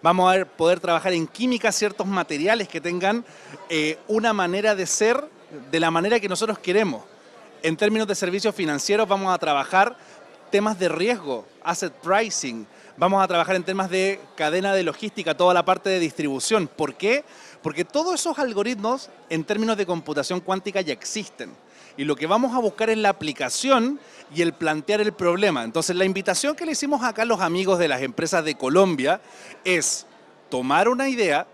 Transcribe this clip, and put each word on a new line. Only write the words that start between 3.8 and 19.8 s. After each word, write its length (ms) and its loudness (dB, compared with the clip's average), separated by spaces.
una 260 0
manera 420 0
de 100 -4
ser 400 0
de 80 0
la 100 2
manera 300 2
que 100 -4
nosotros 300 -4
queremos. 440 0
En 120 0
términos 320 0
de 80 -2
servicios 380 -2
financieros 540 0
vamos 260 0
a 60 0
trabajar 580 2
temas 260 2
de 120 0
riesgo, 580 -2
asset 300 -4
pricing, 760 -2
vamos 260 2
a 40 2
trabajar 280 0
en 80 -2
temas 260 -2
de 300 0
cadena 380 0
de 100 2
logística, 520 -4
toda 180 6
la 120 4
parte 240 0
de 100 2
distribución. 680 -2
¿Por 280 -6
qué? 280 0
Porque 240 -4
todos 300 0
esos 240 -4
algoritmos 680 -2
en 140 -2
términos 340 0
de 80 -2